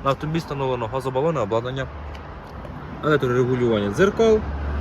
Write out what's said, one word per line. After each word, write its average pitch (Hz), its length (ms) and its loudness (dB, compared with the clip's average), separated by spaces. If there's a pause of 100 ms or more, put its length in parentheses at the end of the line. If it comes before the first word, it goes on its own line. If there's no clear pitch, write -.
На 135 60 2
автобі 151 300 0
встановлено 131 480 -2
газобалонне 135 520 0
обладнання, 120 480 -2 (1160)
електрорегулювання 123 880 2
дзеркал, 214 480 4 (420)